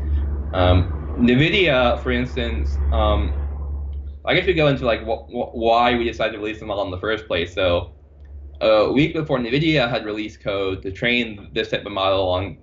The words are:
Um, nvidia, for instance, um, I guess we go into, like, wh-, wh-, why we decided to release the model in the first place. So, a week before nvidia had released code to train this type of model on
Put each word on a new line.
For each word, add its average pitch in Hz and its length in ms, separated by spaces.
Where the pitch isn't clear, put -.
Um, 90 680
nvidia, 127 840
for 127 100
instance, 120 640
um, 104 400
I 123 80
guess 180 120
we 185 80
go 151 140
into, 131 180
like, 110 160
wh-, 113 260
wh-, 120 260
why 120 440
we 117 80
decided 113 280
to 110 40
release 107 220
the 110 60
model 101 200
in 92 60
the 90 80
first 104 280
place. 95 260
So, 87 380
a 107 280
week 156 240
before 151 240
nvidia 131 520
had 113 160
released 104 360
code 98 420
to 98 80
train 117 600
this 110 180
type 110 140
of 101 60
model 95 380
on 92 320